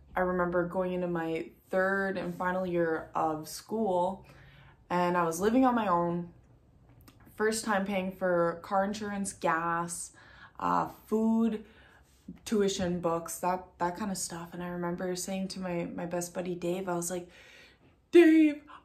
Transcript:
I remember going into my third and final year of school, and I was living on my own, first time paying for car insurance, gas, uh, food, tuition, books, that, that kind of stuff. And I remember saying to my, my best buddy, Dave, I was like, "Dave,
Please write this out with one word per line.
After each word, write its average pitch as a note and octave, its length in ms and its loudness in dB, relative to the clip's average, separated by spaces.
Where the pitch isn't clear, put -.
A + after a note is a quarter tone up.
I F#3 60 0
remember F3+ 460 0
going F3+ 260 -2
into F3+ 140 -2
my E3 420 -4
third F#3+ 480 0
and F3 200 -6
final F#3 280 -2
year E3+ 500 0
of D#3 320 -2
school, G3 760 -2
and F3+ 280 2
I F3 60 2
was E3 160 -2
living A3+ 260 4
on B3 80 6
my A3 140 0
own, F3 420 0
first A3 300 -2
time G3 200 0
paying F#3+ 260 -2
for E3+ 500 2
car G3 220 0
insurance, G3+ 500 -4
gas, E3+ 760 -2
uh, D#3+ 300 0
food, A3 580 2
tuition, F#3+ 540 0
books, E3 400 -4
that, F#3 260 -2
that C4+ 180 -2
kind G3+ 140 -4
of F3+ 60 -6
stuff. E3+ 360 -8
And F3 100 -8
I F3 40 -8
remember F3+ 480 -4
saying F#3+ 340 -6
to F#3+ 100 -10
my, F3 360 -4
my F3 100 -6
best F3 280 -6
buddy, F3+ 220 -4
Dave, F3+ 320 -4
I F3 80 -2
was F3 140 -4
like, F3 180 -6
"Dave, D#4+ 500 8